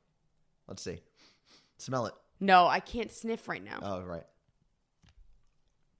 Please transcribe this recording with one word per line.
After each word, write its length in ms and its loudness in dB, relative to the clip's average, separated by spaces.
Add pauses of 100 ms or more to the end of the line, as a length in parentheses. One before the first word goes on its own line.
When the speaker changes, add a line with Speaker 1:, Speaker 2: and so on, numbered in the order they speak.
(680)
Speaker 1:
Let's 140 -14
see. 180 -10 (800)
Smell 300 -6
it. 60 -12 (260)
Speaker 2:
No, 260 8
I 140 2
can't 320 -8
sniff 360 -8
right 160 -8
now. 200 -12
Speaker 1:
Oh, 180 -6
right. 220 -10 (1800)